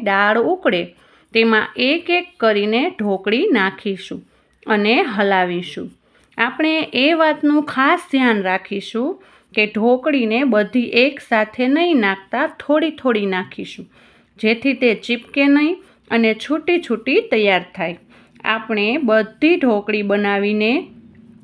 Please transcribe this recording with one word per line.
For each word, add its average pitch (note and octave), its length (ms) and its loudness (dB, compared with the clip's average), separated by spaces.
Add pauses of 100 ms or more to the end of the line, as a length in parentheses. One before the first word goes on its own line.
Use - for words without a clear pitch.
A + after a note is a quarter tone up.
દાળ G3+ 400 2
ઉકળે C#4 380 -2 (520)
તેમાં A3+ 520 2
એક E4 320 -2
એક F4 100 -8 (100)
કરીને G#3+ 440 0 (100)
ઢોકળી G#3 580 -2
નાખીશું F#3+ 720 -4 (460)
અને G#3+ 280 2 (140)
હલાવીશું. F#3 840 -2 (480)
આપણે D#4 380 0 (260)
એ C#4 120 4
વાતનું D4+ 520 2
ખાસ D4 460 0
ધ્યાન A#3+ 340 2
રાખીશું G3+ 640 -4 (440)
કે G#3+ 120 2
ઢોકળીને A#3+ 800 0
બધી A3 460 0 (100)
એક C#4 200 2
સાથે G#3+ 460 -2
નહીં D4+ 380 2
નાખતા, G3 400 -2 (160)
થોડી D#4 400 0
થોડી G#3+ 320 0
નાખીશું, - 540 -8 (520)
જેથી A3+ 440 0
તે B3 80 4 (160)
ચીપકે A#3+ 400 -2
નહીં D4 280 4 (360)
અને A#3 240 2
છૂટી D#4 460 -2
છૂટી B3 380 -2 (140)
તૈયાર G3 320 2 (100)
થાય. E3+ 220 -6 (480)
આપણે A3 420 -2 (220)
બધી A3 480 2
ઢોકળી G#3+ 480 0
બનાવીને G3+ 680 0 (720)